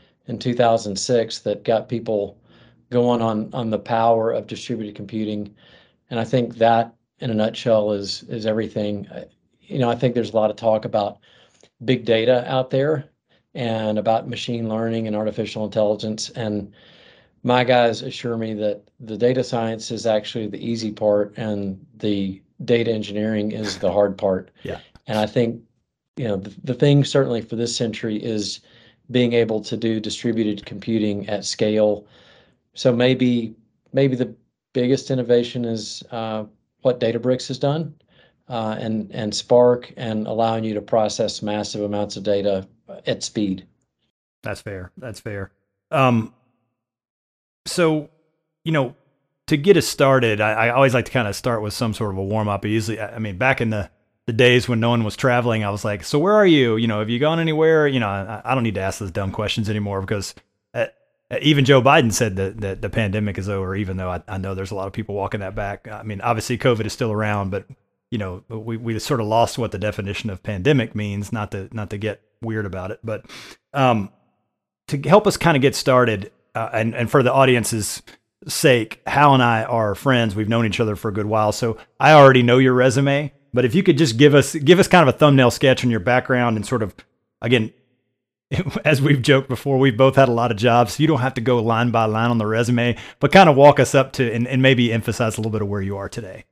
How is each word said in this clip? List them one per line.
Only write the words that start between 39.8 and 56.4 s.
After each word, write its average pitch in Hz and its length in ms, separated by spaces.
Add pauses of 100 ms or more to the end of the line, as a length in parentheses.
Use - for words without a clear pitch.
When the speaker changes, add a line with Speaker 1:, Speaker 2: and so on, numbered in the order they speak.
Speaker 1:
and 110 320
allowing 113 380
you 110 80
to 104 80
process 107 600
massive 104 420
amounts 104 340
of 98 60
data 101 440 (380)
at 107 180
speed. 95 420 (800)
Speaker 2:
That's 104 160
fair. 92 380
That's 120 240
fair. 101 300 (380)
Um, 127 440 (1300)
so, 156 440 (560)
you 160 80
know, 135 200 (520)
to 160 100
get 175 220
us 147 100
started, 123 540
I, 110 260
I - 40
always 131 220
like 120 120
to - 60
kinda 107 220
start 117 280
with 104 120
some 113 200
sort 104 180
of 95 60
a 95 80
warm 104 240
up. 98 160
I - 20
usually, 107 320
I, 110 160
I 117 40
mean, 104 180
back 127 240
in 113 80
the, 104 200 (360)
the 120 80
days 123 340
when 117 140
no 113 80
one 117 160
was 104 100
traveling, 120 480
I 101 60
was 101 160
like, 101 180
"So - 160
where 185 140
are 214 120